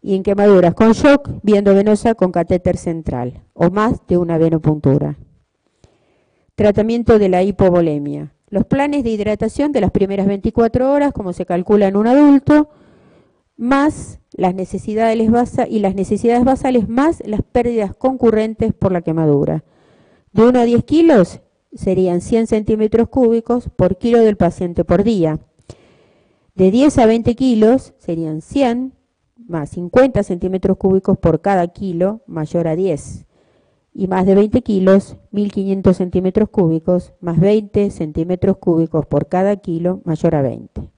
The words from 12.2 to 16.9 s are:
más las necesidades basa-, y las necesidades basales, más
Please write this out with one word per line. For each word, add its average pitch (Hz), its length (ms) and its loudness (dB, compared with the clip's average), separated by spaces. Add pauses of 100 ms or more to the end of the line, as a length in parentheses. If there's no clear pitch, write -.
más 277 640 -2 (140)
las 180 200 -2
necesidades 220 760 -2
basa-, 240 360 0
y 220 120 -4
las 190 160 -2
necesidades 226 480 0
basales, 254 440 0
más 269 380 -2